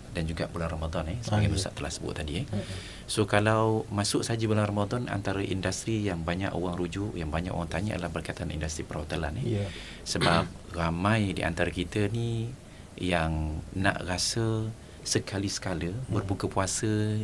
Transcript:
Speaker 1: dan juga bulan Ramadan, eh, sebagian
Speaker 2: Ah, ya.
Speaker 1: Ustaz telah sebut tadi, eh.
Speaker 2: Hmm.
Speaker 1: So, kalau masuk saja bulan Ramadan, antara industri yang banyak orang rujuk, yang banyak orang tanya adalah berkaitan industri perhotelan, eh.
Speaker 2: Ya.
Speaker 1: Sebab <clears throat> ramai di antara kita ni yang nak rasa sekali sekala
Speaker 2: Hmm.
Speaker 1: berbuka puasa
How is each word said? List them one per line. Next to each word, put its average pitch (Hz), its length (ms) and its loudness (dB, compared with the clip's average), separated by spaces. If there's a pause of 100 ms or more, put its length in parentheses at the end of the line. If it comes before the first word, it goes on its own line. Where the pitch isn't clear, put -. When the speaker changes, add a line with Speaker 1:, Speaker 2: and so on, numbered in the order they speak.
(160)
Speaker 1:
dan 85 80 0
juga 80 240 -2
bulan 82 240 -2
Ramadan, 82 400 -2
eh, - 80 -2
sebagian 107 320 4
Speaker 2:
Ah, - 20 2
ya. - 60 2
Speaker 1:
Ustaz - 160 -4
telah 73 160 -6
sebut - 240 -4
tadi, 76 260 -2
eh. 143 60 -2
Speaker 2:
Hmm. - 160 -2 (420)
Speaker 1:
So, 107 220 2
kalau 110 640 6
masuk 101 320 2
saja 113 240 0
bulan 107 160 4
Ramadan, 104 480 0
antara 98 320 0
industri 101 640 0
yang 85 160 0
banyak 87 320 0
orang 87 240 0
rujuk, 90 400 -2
yang 80 80 -2
banyak 85 240 0
orang 85 160 -2
tanya 87 320 0
adalah 85 160 -2
berkaitan 82 340 -4
industri 78 380 -4
perhotelan, 78 560 -2
eh. 110 180 2
Speaker 2:
Ya. 101 40 0 (420)
Speaker 1:
Sebab 82 400 4 (140)
<clears throat> - 180 -8
ramai 92 560 4
di - 80 -2
antara 85 260 2
kita 101 400 0
ni 117 380 -2 (480)
yang 80 640 2 (160)
nak 95 320 2
rasa 110 640 0 (320)
sekali 101 480 0
sekala 87 400 -2
Speaker 2:
Hmm. 117 240 -2
Speaker 1:
berbuka 95 320 0
puasa 95 400 0 (360)